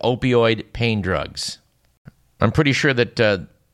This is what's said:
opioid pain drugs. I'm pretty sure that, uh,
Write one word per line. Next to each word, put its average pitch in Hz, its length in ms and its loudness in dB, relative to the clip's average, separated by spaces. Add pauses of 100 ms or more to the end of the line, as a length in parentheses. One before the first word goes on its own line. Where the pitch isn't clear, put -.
opioid 120 720 0
pain 113 280 -2
drugs. - 580 -6 (840)
I'm 110 120 2
pretty 143 200 2
sure 139 200 0
that, 120 260 -2
uh, 107 200 2 (360)